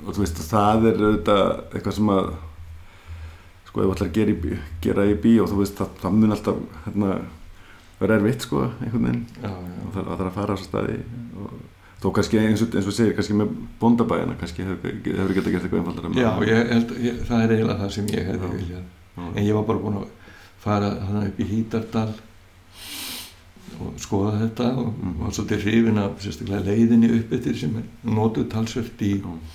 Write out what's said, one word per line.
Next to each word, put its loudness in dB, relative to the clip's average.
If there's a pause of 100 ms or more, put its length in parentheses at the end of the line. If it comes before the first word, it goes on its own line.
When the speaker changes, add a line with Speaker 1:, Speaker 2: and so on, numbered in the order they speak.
Speaker 1:
og -6
þú -4
veist, 0
það 2
er 6
auðvitað 4 (100)
eitthvað -4
sem 2
að, 2 (1300)
sko, -4
ef 4
þú 2
ætlar -2
að -6
gera 4
í 0
bí-, -4 (220)
gera 2
í 4
bíó, 6
þú -2
veist, 0
það, -4 (120)
það 0
mun 6
alltaf, 0 (300)
hérna, 0 (760)
vera 4
erfitt, 2
sko, -2 (100)
einhvern -2
veginn. -2 (160)
Speaker 2:
Já, -6
já. -10
Speaker 1:
Og -10
það, -4
það -6
þarf -2
að -4
fara -2
á 0
þessa -10
staði -2 (400)
og -12 (500)
þó 2
kannski 2
eins 4
og, 0
eins 0
og -2
segir, 4
kannski -2
með 2 (280)
bóndabæina, 2
kannski -6
hefur, -4 (140)
hefur 0
getað 2
gert 0
eitthvað 0
einfaldara -4
með 0
Speaker 2:
Já, 4
Speaker 1:
það. 0
Speaker 2:
ég 4
held, 2 (100)
ég, -2
það 2
er 4
eiginlega 2
það -2
sem -4
ég -2
hefði -4
Speaker 1:
Já. -4
Speaker 2:
viljað. -8 (320)
Speaker 1:
Já. -10 (140)
Speaker 2:
En 2
ég 4
var 2
bara 0
búinn -2
að -8 (520)
fara 2 (100)
þarna -2
upp -6
í 0
Hítardal -2 (1700)
og -8
skoða 0
þetta 0 (100)
og -2
Speaker 1:
Mhm. -4
Speaker 2:
var -4
svolítið -2
hrifinn 4
af -2
sérstaklega -4
leiðinni 6
upp -4
eftir -2
sem -2
er -6 (200)
notuð 0
talsvert -4
í, 0
Speaker 1:
Já. -8 (240)